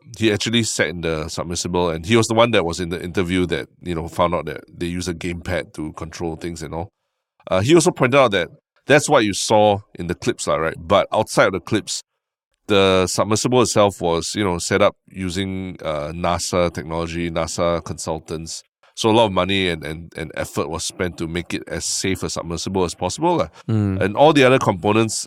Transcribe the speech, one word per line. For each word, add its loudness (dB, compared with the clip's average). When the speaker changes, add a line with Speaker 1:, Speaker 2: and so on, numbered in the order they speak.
Speaker 1:
he 2
actually 0
sat -2
in -8
the -4
submersible, -4
and -6
he 4
was 4
the -2
one 4
that 2
was -4
in -6
the -6
interview 0
that, -4
you -6
know, -6
found 0
out -4
that -10
they -8
use -4
a -4
gamepad -6
to -8
control -8
things -10
and -12
all. -8
Uh, 2
he 4
also 6
pointed 2
out 6
that 0
that's 4
what 4
you 0
saw 4
in -8
the -2
clips, -4
lah, 2
right? 0
But 2
outside 2
of 0
the -4
clips, -4
the 4
submersible 2
itself 2
was, -2
you 0
know, 0
set 0
up 2
using, -6
uh, -6
nasa 0
technology, -6
nasa -2
consultants. -10
So 2
a 6
lot 6
of -2
money 2
and, -4
and, -10
and -8
effort -4
was -6
spent -6
to -4
make -6
it -8
as -6
safe -4
a -6
submersible -4
as -2
possible, -2
lah. -2
Speaker 2:
Mm. 0
Speaker 1:
And 0
all 8
the 6
other 6
components 0